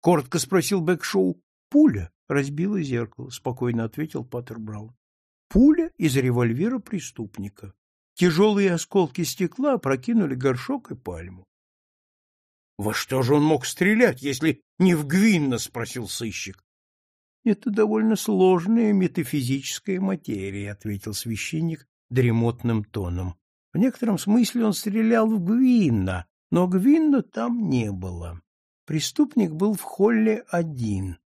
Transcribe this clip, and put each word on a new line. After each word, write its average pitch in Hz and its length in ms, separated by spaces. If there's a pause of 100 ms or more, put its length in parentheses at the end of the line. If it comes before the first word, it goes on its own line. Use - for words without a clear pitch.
коротко 156 380
спросил 185 420
Бэкшоу. 180 580 (300)
«Пуля 226 420 (160)
разбила 147 540
зеркало», 120 480
спокойно 123 540
ответил 127 420
Паттер 120 320
Браун. 110 380 (520)
«Пуля 302 500
из 143 180
револьвера 127 640
преступника. 101 920 (420)
Тяжелые 190 580
осколки 170 500
стекла 262 500
опрокинули 156 600
горшок 131 580
и - 40
пальму». 90 500 (1300)
«Во 104 160
что - 280
же 127 140
он 147 80
мог 156 220
стрелять, 196 580
если 139 400 (160)
не 180 160
в 151 100
Гвинна?» 156 540
спросил 113 480
сыщик. - 580 (800)
«Это 220 240
довольно 214 460
сложная 196 760
метафизическая 139 1080
материя», 98 720
ответил 104 420
священник 160 760 (220)
дремотным 117 720
тоном. 90 540 (340)
«В - 60
некотором 226 400
смысле 226 480
он 208 80
стрелял 220 540
в 220 160
Гвинна, 165 840 (240)
но 175 160
Гвинна 277 560
там 233 480
не 117 220
было. 87 500 (440)
Преступник 175 640
был 190 240
в - 60
холле 220 680
один». 113 800